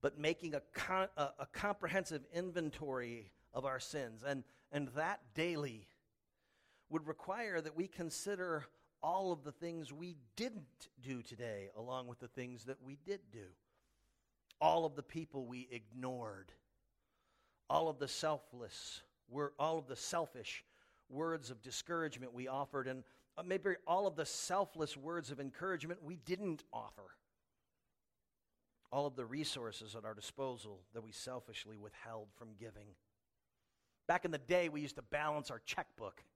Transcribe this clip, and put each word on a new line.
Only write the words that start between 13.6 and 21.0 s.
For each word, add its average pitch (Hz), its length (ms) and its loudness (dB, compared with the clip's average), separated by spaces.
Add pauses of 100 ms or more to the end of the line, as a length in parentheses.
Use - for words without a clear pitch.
All 160 240 10
of 151 100 2
the 139 80 -6
people 143 440 -6
we 123 240 -8
ignored, 117 800 -4 (1160)
all 160 200 6
of 151 100 -2
the 135 100 0
selfless, - 920 -2 (260)
wor-, 143 300 -2
all 160 200 4
of 139 80 -4
the 127 100 -6
selfish - 680 -2 (440)